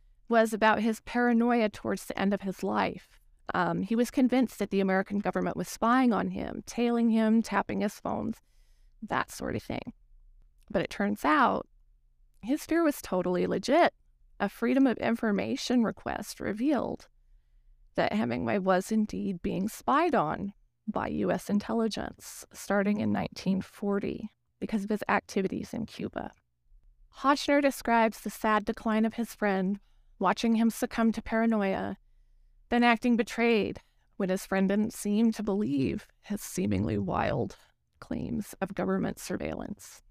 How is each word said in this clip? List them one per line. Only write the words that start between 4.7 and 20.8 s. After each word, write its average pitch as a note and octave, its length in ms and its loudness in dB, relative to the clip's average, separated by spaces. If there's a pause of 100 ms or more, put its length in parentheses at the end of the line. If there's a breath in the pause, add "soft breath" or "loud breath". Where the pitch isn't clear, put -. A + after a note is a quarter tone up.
the G3 100 2
American F#3+ 380 0
government F3+ 380 -2
was F3 100 -4
spying A#3+ 460 4
on F#3 160 0
him, - 360 -6
tailing A#3 460 0
him, A3 320 4
tapping G3+ 380 -2
his G3+ 180 -2
phones, - 420 -4 (600)
that - 300 -4
sort - 240 -6
of - 80 -6
thing. - 300 -8 (760)
But G3+ 140 0
it - 80 -6
turns G#3 340 -2
out C4 420 2 (760)
his C4 240 -4
fear E4 180 2
was D4 180 0
totally F3+ 460 0
legit. A#3+ 460 2 (460)
A G3+ 100 0
Freedom B3+ 360 2
of A#3 120 2
Information A3+ 880 0
request - 560 -6
revealed A#3+ 680 -2 (880)
that - 180 2
Hemingway A#3 460 0
was F#3 320 2
indeed G3+ 500 -2
being F#3 280 -2
spied C#4+ 440 0
on F#3 400 0 (340)